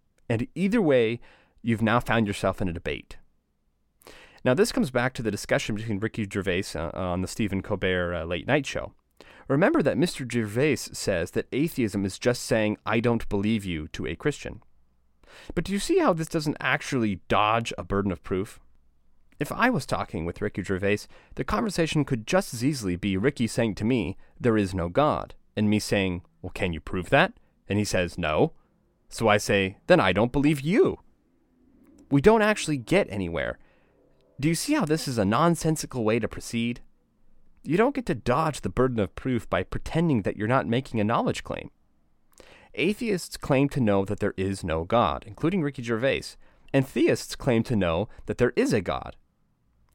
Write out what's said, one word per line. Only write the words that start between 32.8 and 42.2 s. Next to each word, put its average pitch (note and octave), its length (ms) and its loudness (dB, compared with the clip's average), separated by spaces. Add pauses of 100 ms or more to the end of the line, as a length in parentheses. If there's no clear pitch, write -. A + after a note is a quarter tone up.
anywhere. E2 480 -4 (800)
Do C3+ 100 0
you E3 60 2
see C#4 200 0
how C#4 100 2
this D#3 240 0
is B2 100 -2
a G#2 60 4
nonsensical D3+ 800 2
way G#2+ 140 2
to G#2+ 100 -4
proceed? A#2 520 -4 (800)
You - 140 -2
don't A#3 180 4
get B3+ 120 -6
to E3 80 0
dodge C3+ 460 0
the - 80 -4
burden B2 320 2
of F#2+ 140 -2
proof B2 340 -4
by F#2 140 0
pretending D3 600 0
that - 140 -4
you're G#2+ 100 -4
not A#2 200 2
making A#2 340 -2
a G2+ 40 2
knowledge B2+ 400 0
claim. - 260 -10 (1040)